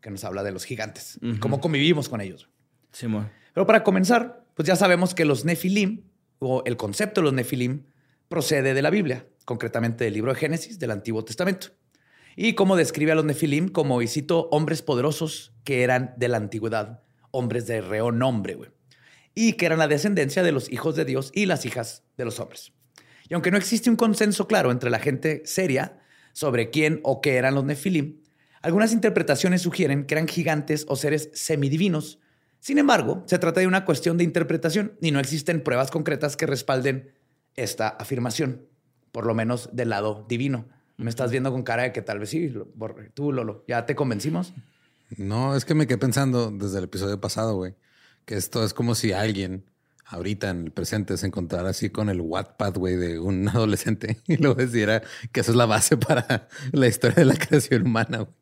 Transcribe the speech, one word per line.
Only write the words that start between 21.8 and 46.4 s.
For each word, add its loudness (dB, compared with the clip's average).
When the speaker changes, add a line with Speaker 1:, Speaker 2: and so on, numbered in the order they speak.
Speaker 1:
de -4
los -8
hombres". -14
Y -6
aunque 2
no 4
existe 2
un 6
consenso 2
claro 4
entre 0
la 2
gente -2
seria -2
sobre 0
quién 2
o 0
qué 2
eran 4
los 0
Nefilim, -2
algunas 2
interpretaciones 2
sugieren 0
que -2
eran 0
gigantes -2
o -2
seres -2
semidivinos. -2
Sin -2
embargo, 4
se 2
trata 2
de 4
una 2
cuestión 0
de 4
interpretación 0
y 2
no 2
existen -2
pruebas 0
concretas -2
que -2
respalden -2
esta -4
afirmación, -4
por -8
lo 0
menos -2
del -2
lado -2
divino. -2
Me -4
estás -2
viendo 0
con -4
cara -2
de -2
que -6
tal -6
vez -8
sí, -2
lo-, -10
borre-, -12
tú, -4
Lolo, -6
¿ya -2
te -2
convencimos? -2
Speaker 3:
No, -2
es 0
que 0
me 4
quedé 0
pensando 2